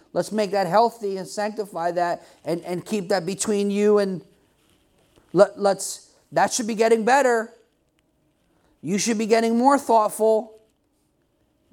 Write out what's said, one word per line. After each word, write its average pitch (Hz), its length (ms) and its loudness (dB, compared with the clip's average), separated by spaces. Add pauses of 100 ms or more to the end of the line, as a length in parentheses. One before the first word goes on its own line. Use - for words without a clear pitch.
(140)
Let's 175 180 -4
make 208 200 -2
that 196 160 0
healthy 208 500 0
and 185 100 -10
sanctify 202 640 -6
that 170 340 -4 (200)
and, 170 180 -4
and 175 220 -8
keep 202 240 -6
that 190 160 -2
between 202 440 -2
you 208 280 2
and 190 260 -2 (1080)
let, 190 260 4
let's, - 520 -4 (200)
that 185 220 0
should 226 140 -4
be 226 80 -4
getting 226 280 2
better. 240 500 2 (1300)
You 175 160 -4
should 220 200 -2
be 220 100 -2
getting 226 300 2
more 269 200 4
thoughtful, 220 800 0 (1120)